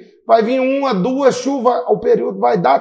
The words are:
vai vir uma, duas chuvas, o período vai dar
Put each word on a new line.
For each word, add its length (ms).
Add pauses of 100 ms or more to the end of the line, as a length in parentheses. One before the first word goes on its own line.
(280)
vai 160
vir 160
uma, 340
duas 420
chuvas, 520
o 120
período 400
vai 180
dar 240